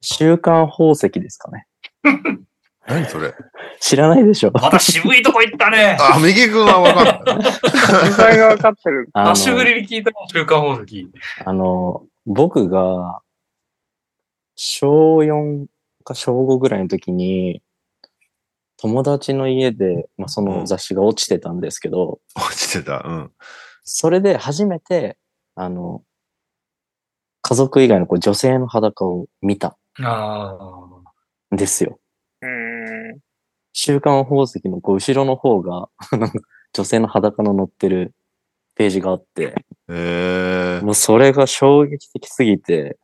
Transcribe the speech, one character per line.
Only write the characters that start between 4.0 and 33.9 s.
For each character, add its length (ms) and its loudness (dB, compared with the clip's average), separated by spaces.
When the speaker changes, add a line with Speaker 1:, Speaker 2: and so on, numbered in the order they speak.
Speaker 1:
な 100 6
い 60 6
で 80 6
し 140 2
ょ？ 60 4
Speaker 3:
ま 180 2
た 80 4
渋 360 0
い 80 4
と 100 2
こ 100 2
行 120 -2
っ 40 -14
た 120 2
ね。 300 2
Speaker 2:
あ、 200 6
右 280 4
君 160 2
は 160 6
分 140 6
か 80 4
ん 360 0
な 100 0
い。 40 0
Speaker 4:
<laughs> 0 -
先 600 2
輩 260 6
が 180 6
分 60 -6
か 80 4
っ 60 -4
て 140 -6
る。 220 -4
Speaker 1:
あ 120 0
の、 100 4
Speaker 3:
久 80 0
し 100 0
ぶ 120 2
り 180 2
に 60 -12
聞 120 -6
い 40 -10
た、 60 0
週 140 -2
刊 160 2
宝 220 -4
石。 260 -16
Speaker 1:
あ 80 -6
の、 540 -4
僕 440 0
が、 500 -2
小 680 2
四 440 -2
か 100 -12
小 180 -6
五 140 2
ぐ 100 0
ら 100 -2
い 40 -4
の 60 -6
時 240 -6
に、 500 -4
友 220 -2
達 320 -2
の 140 -2
家 240 0
で、 440 -4
ま 100 -10
あ、 20 -16
そ 120 -8
の 240 -4
雑 140 -4
誌 160 -8
が 80 0
落 200 0
ち 40 -6
て 140 -2
た 120 -12
ん 80 -8
で 120 -8
す 80 -14
け 80 -8
ど、 320 -4
Speaker 2:
う 20 -12
ん。 40 -6
落 140 -8
ち 160 -8
て 120 -8
た。 200 -8
う 80 -10
ん。 200 -12
Speaker 1:
そ 260 -4
れ 120 2
で 160 2
初 300 -4
め 120 -4
て、 400 -6
あ 120 -10
の、 360 -12
家 140 -2
族 260 2
以 60 4
外 100 4
の 80 -2
こ 100 -2
う 40 0
女 140 0
性 240 0
の 100 -4
裸 360 -4
を 220 -6
見 160 -2
た 180 -8
Speaker 3:
あ 560 -8
ー。 60 -4
Speaker 1:
ん 20 -2
で 80 0
す 160 -2
よ。 160 -8
Speaker 4:
う 60 -14
ん。 720 -12
Speaker 1:
週 280 -2